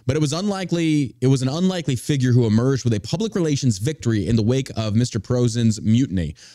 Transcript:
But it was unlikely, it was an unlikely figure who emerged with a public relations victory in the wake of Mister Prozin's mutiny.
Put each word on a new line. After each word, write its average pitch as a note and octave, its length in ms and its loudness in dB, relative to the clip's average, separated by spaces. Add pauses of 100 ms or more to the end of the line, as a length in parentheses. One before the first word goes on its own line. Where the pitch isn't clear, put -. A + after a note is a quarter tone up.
But C3+ 120 0
it - 40 0
was C#3+ 120 0
unlikely, E3+ 880 -2
it C3 80 2
was C3+ 140 4
an C#3 60 0
unlikely E3+ 460 -2
figure B2+ 380 0
who B2 120 6
emerged A#2 380 2
with A#2 100 0
a G#2 60 0
public G#3 380 -4
relations C#3+ 420 0
victory A2 480 -2
in A2+ 80 2
the A#2 80 4
wake B2+ 320 0
of A2 220 -2
Mister A#2 240 0
Prozin's A#2 600 0
mutiny. F#2 540 0 (200)